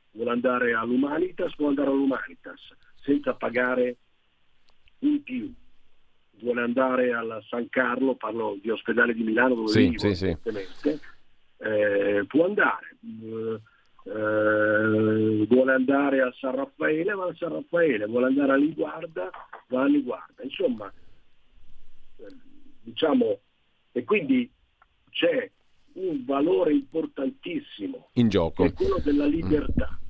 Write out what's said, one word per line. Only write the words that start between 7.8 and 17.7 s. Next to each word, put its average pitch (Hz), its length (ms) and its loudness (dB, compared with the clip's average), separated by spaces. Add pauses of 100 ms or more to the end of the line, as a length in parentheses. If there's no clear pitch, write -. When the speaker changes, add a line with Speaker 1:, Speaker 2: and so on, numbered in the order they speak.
Speaker 1:
parlo 107 440 -6
di 107 100 -6
ospedale 117 420 2
di 113 100 -2
Milano 117 340 2
dove 110 120 -4
Speaker 2:
Sì, 107 220 6
Speaker 1:
vivo, 80 80 -4
Speaker 2:
sì, 101 160 0
sì. 92 120 -4
Speaker 1:
evidentemente, - 760 -4 (580)
eh, 101 680 0
può 160 200 2
andare. 180 560 0
Eh, 113 580 -8 (460)
eh, 107 1400 2
vuole 131 240 6
andare 139 480 2
al 127 180 0
San 131 180 -4
Raffaele, 156 580 -2
va 190 100 -6
al 170 140 -4
San 160 140 -6
Raffaele, 151 520 0